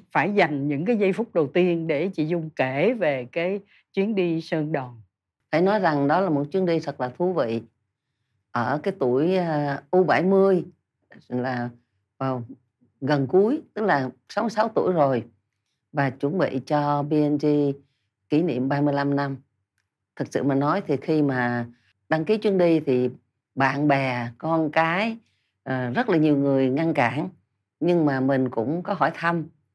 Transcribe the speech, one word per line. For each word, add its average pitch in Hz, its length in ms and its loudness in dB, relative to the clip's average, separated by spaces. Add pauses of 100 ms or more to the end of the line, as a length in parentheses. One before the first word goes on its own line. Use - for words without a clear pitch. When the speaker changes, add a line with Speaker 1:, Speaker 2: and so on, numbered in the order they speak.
(120)
Speaker 1:
phải 165 220 0
dành 147 340 2
những 147 160 -2
cái 240 120 0
giây 196 160 2
phút 220 220 -6
đầu 156 120 2
tiên 170 400 0
để 160 220 -2
chị 160 180 -4
Dung 160 240 -4
kể 143 440 0
về 147 380 -2
cái 185 280 -4 (320)
chuyến 202 220 -2
đi 175 260 0
Sơn 156 320 -4
Đòn. 131 180 -6 (640)
Speaker 2:
Phải 160 100 2
nói 202 160 2
rằng 147 300 2
đó 165 120 4
là 190 100 0
một 143 220 0
chuyến 190 140 0
đi 165 140 0
thật 175 200 -10
là 127 80 -2
thú 180 240 -2
vị. 117 300 -2 (880)
Ở 123 320 -2
cái 190 160 -4
tuổi, 143 380 2
à, 147 540 -2
U 180 140 4
bảy 147 180 2
mươi 190 420 4 (640)
là 123 400 -4 (500)
vào 131 240 -4 (580)
gần 139 260 0
cuối, 214 340 2 (140)
tức 214 80 -4
là 139 280 0 (180)
sáu - 160 -4
mươi 220 60 -2
sáu 220 180 0
tuổi 185 240 0
rồi. 135 320 2 (680)
Và 139 180 0
chuẩn 143 280 -4
bị 131 280 -2
cho 147 360 0
B 147 100 -4
N 147 260 2
G 151 80 -2 (840)
kỷ 151 140 2
niệm 131 260 -2
ba 143 120 0
mươi 147 140 2
lăm 143 220 0
năm. 139 200 -4 (800)
Thực - 160 -6
sự - 100 -2
mà 139 120 0
nói 147 320 0
thì 143 100 0
khi 156 260 0
mà 123 440 0 (420)
đăng 160 160 -2
ký 214 140 0
chuyến 202 200 0
đi 170 220 4
thì 127 300 0 (440)
bạn 139 340 0
bè, 131 400 0 (100)
con 160 320 -2
cái, 180 480 0 (440)
ờ, 127 280 -4
rất 131 180 -2
là 175 100 2
nhiều 151 180 4
người 135 340 2
ngăn 160 240 0
cản. 139 340 0 (520)
Nhưng 170 260 2
mà 135 140 0
mình 131 300 0
cũng 131 320 -4
có 202 120 -4
hỏi 147 200 0
thăm 165 320 -4 (280)